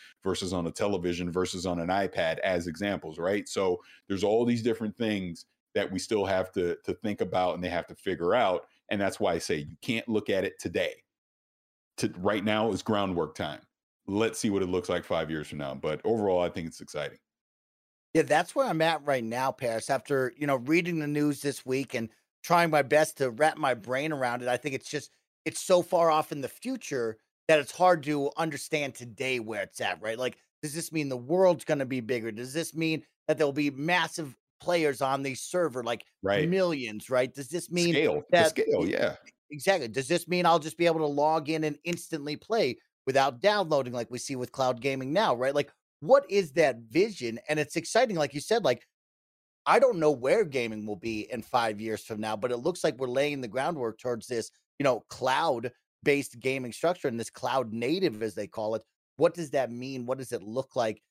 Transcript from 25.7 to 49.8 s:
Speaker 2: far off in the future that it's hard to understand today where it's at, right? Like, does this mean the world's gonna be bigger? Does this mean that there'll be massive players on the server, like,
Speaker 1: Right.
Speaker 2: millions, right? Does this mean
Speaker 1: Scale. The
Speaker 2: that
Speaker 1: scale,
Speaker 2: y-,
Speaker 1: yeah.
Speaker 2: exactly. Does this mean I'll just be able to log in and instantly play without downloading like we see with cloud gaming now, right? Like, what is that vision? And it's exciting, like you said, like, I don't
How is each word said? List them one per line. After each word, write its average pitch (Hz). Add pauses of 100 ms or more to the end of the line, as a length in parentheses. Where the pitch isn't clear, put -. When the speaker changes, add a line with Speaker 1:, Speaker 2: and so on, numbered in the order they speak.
Speaker 2:
far 165
off 156
in 147
the 127
future 135 (300)
that 156
it's 139
hard 180
to 143
understand 147
today 123
where 107
it's -
at, 92
right? 113
Like, 127 (240)
does 147
this 165
mean 151
the 127
world's 175
gonna 143
be 127
bigger? 113
Does 123
this 160
mean 160 (240)
that -
there'll 143
be 147
massive 156 (240)
players 151
on 135
the 135
server, 135
like, 117 (160)
Speaker 1:
Right. 101
Speaker 2:
millions, 147
right? 127
Does 139
this 165
mean 170
Speaker 1:
Scale. 135
The -
Speaker 2:
that 165
Speaker 1:
scale, -
Speaker 2:
y-, -
Speaker 1:
yeah. - (360)
Speaker 2:
exactly. 147
Does 123
this 170
mean 180
I'll 165
just 151
be 170
able 165
to 156
log 147
in 160
and 147
instantly 156
play 180 (280)
without 135
downloading 156
like 120
we 123
see 135
with 123
cloud 127
gaming 135
now, 175
right? 131
Like, 143 (300)
what 180
is 190
that 139 (120)
vision? 127 (100)
And 151
it's 147
exciting, 220
like 143
you 143
said, 214
like, 127 (800)
I 180
don't 240